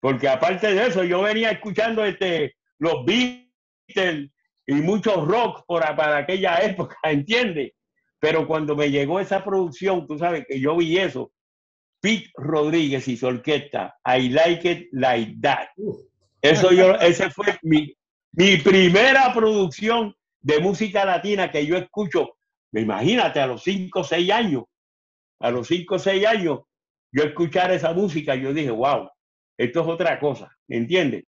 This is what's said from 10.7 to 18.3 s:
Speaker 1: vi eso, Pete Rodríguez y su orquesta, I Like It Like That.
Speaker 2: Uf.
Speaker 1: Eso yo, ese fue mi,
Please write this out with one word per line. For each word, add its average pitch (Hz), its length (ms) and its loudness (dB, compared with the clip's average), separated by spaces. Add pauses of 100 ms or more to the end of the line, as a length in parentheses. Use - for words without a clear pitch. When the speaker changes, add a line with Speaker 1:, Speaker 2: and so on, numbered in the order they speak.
Speaker 1:
vi 170 220 0
eso, 131 340 -4 (680)
Pete 208 340 -2
Rodríguez 151 760 -2
y 120 80 -4
su 127 100 -4
orquesta, 127 800 -4
I 127 240 2
Like 170 420 2
It 170 220 -6
Like 117 500 0
That. 135 340 0
Speaker 2:
Uf. 202 200 -8 (440)
Speaker 1:
Eso 160 320 6
yo, 185 220 8
ese 175 360 4
fue 196 320 -2
mi, 151 300 2 (400)